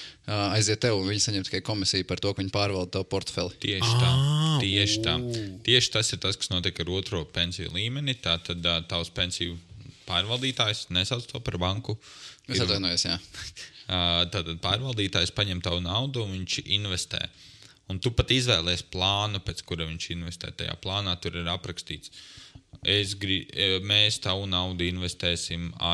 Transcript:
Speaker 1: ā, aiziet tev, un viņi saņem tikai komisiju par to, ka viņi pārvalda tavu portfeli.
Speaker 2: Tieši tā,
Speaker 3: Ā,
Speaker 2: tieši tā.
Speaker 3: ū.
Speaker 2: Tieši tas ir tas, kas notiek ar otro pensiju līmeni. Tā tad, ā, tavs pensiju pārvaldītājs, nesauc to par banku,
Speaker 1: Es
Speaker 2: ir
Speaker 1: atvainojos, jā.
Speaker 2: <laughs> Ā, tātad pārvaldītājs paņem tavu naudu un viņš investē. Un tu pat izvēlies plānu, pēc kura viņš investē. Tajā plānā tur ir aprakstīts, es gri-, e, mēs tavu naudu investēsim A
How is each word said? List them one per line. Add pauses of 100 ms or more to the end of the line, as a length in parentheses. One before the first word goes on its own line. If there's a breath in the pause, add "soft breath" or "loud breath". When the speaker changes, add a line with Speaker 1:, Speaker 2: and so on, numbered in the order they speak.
(220 loud breath)
Speaker 1:
ā, (120)
aiziet
tev,
un
viņi
saņem
tikai
komisiju
par
to,
ka
viņi
pārvalda
tavu
portfeli.
Speaker 2:
Tieši
tā,
Speaker 3:
Ā,
Speaker 2:
tieši
tā.
Speaker 3:
ū. (180)
Speaker 2:
Tieši
tas
ir
tas,
kas
notiek
ar
otro
pensiju
līmeni.
Tā
tad,
ā,
tavs
pensiju (440)
pārvaldītājs,
nesauc
to
par
banku, (460 loud breath)
Speaker 1:
Es
Speaker 2:
ir
Speaker 1:
atvainojos,
jā. (380 loud breath)
Speaker 2:
<laughs>
Ā, (260)
tātad
pārvaldītājs
paņem
tavu
naudu
un
viņš
investē. (680 loud breath)
Un
tu
pat
izvēlies
plānu,
pēc
kura
viņš
investē.
Tajā
plānā
tur
ir
aprakstīts, (680 loud breath)
es
gri-,
e,
mēs
tavu
naudu
investēsim
A